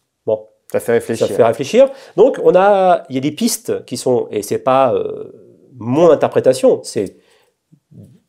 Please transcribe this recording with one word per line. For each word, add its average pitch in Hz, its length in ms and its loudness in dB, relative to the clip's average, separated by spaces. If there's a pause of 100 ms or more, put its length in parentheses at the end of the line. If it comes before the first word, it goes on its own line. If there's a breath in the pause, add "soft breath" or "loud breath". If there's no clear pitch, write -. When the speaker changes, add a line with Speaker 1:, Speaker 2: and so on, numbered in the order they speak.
(260)
Speaker 1:
bon, 110 220 -4 (220)
Speaker 2:
Ça - 120 -4
fait - 120 -4
réfléchir. 113 340 -2
Speaker 1:
ça 110 60 -8
fait 117 120 2
réfléchir. 147 440 2 (280 loud breath)
Donc, 240 260 2
on 165 100 4
a, 185 540 2
il 127 80 -8
y - 20 -4
a 131 40 -6
des 135 100 -4
pistes 117 540 -6
qui 127 100 -12
sont, 120 360 -2
et 107 100 -4
c'est 110 160 -4
pas, 131 360 0
euh, - 380 -4 (460)
mon 135 320 2
interprétation, 139 760 2
c'est, - 320 -8 (1120 soft breath)